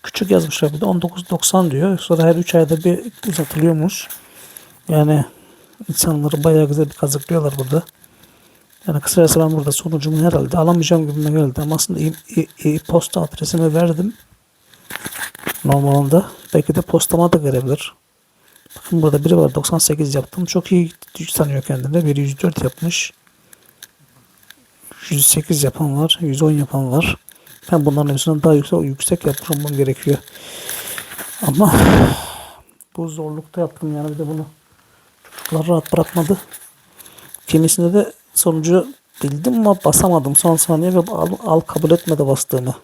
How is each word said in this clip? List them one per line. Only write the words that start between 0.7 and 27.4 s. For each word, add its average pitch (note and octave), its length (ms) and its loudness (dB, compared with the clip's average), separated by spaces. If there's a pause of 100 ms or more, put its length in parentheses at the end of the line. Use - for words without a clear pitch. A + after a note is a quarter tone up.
bir D3+ 80 -6
de A3 40 -2
on F3+ 160 0
dokuz F3 280 -8
doksan F3+ 420 0
diyor. E3 280 0
Sonra E3 240 0
her E3 120 6
üç E3+ 200 -4
ayda D#3+ 280 2
bir F3+ 280 0 (160)
uzatılıyormuş. D#3+ 800 -2 (800)
Yani D3+ 360 4 (640)
insanları D3+ 540 -2
bayağı D#3 240 6
güzel D3 180 0
bir D3 80 -12
kazıklıyorlar D3 640 -2
burada. C3+ 260 -2 (1040)
Yani D3 140 -2
kısacası E3 380 4
ben D#3+ 120 2
burada D3 200 -2
sonucumu D#3 560 -2
herhalde C#3+ 300 0
alamayacağım E3 500 2
gibime D3+ 320 0
geldi. C#3 220 0
Ama D3+ 140 -2
aslında E3+ 240 -4
e, D#3 140 -2 (220)
e, - 340 -2
e, D3+ 100 -2
posta - 420 -2
adresimi D#3+ 520 -2
verdim. E3+ 400 0 (1500)
Normalde. C#3 580 4 (300)
Belki D#3 220 0
de D#3 60 0
postama E3+ 520 2
da F3 40 4
gelebilir. C3 560 -2 (840)
Bakın - 260 -2
burada D3 220 2
biri E3 140 4
var. D3 180 2
Doksan D3 220 -2
sekiz D3+ 380 0
yaptım. E3+ 300 -4
Çok F3 260 -4
iyi F3 200 2 (380)
sanıyor C#3 320 -2
kendini. C#3 440 -2
Biri C#3+ 140 0
yüz C#3 220 -4
dört E3+ 220 -2
yapmış. - 500 -4 (2000)
Yüz C#3+ 180 0
sekiz D3+ 360 0
yapan C#3 380 -2
var. D#3+ 200 2
Yüz C#3+ 200 -2
on D#3 100 4
yapan C#3 400 -2
var. E3 260 0 (540)